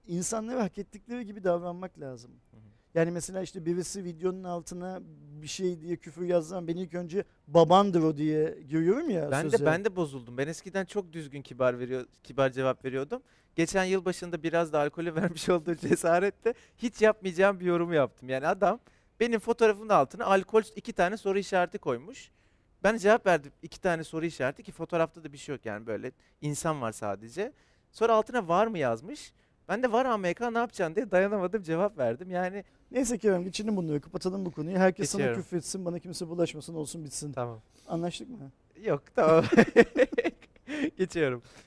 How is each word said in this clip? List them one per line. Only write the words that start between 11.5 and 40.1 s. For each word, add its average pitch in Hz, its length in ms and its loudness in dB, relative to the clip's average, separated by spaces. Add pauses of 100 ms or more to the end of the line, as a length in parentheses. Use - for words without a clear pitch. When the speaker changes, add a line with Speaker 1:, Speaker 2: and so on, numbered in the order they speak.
Speaker 2:
veriyor, 127 280 -6 (160)
kibar 131 280 0
cevap 131 340 -2
veriyordum. 135 380 -6 (340)
Geçen 185 280 2
yıl 185 200 0
başında 175 380 -6
biraz 165 300 0
da 156 60 2
alkole 160 360 -2
<laughs> 160 80 -2
vermiş 170 260 -4
olduğu 175 260 2
cesaretle 180 800 0 (220)
hiç 226 260 -4
yapmayacağım 190 580 4
bir 180 60 -6
yorumu 170 280 2
yaptım. 131 340 0
Yani 131 180 -2
adam 190 320 2 (420)
benim 233 200 0
fotoğrafımın 220 480 2
altına 175 360 4
alkol, 196 380 4 (140)
iki 214 160 -12
tane 190 240 0
soru 196 220 -2
işareti 185 400 0
koymuş. 143 520 -6 (520)
Ben 220 140 4
cevap 208 300 4
verdim, 151 260 2 (100)
iki - 180 -16
tane 165 240 0
soru 160 220 -6
işareti, 139 360 -4
ki - 100 -18
fotoğrafta 165 520 -2
da 143 80 -14
bir 143 60 -18
şey 143 160 -10
yok 120 120 -10
yani, 107 200 -8
böyle 110 260 -6 (280)
insan 147 420 -4
var 113 100 -2
sadece. 113 600 -6 (400)
Sonra 233 220 2
altına 220 340 0
"Var 185 180 4
mı?" 226 120 -4
yazmış. 135 540 -4 (360)
Ben 208 140 -2
de 247 100 2
"Var 254 140 2
A 240 120 0
M 175 160 0
K, 240 160 -6
ne 226 80 -2
yapacaksın?" 190 380 -2
diye 226 140 -2
dayanamadım, 190 520 2
cevap 170 360 -2
verdim. 131 320 -2
Yani 185 340 -4 (260)
Speaker 1:
Neyse 240 280 0
Kerem, 185 260 2
geçelim 208 320 -4
bunları, 156 240 -2
kapatalım 185 460 -6
bu 170 40 -6
konuyu. 165 280 -4
Herkes 185 320 2
sana 196 120 -2
Speaker 2:
Geçiyorum. 127 200 0
Speaker 1:
küfretsin, 180 420 -6
bana 175 140 -6
kimse 175 300 -10
bulaşmasın, 165 460 -4
olsun 156 300 -8
bitsin. 147 280 -10
Speaker 2:
Tamam. 120 280 -8 (280)
Speaker 1:
Anlaştık 170 400 -6
mı? 147 220 -16 (340)
Speaker 2:
Yok, 160 180 0 (120)
tamam. 160 300 6 (720)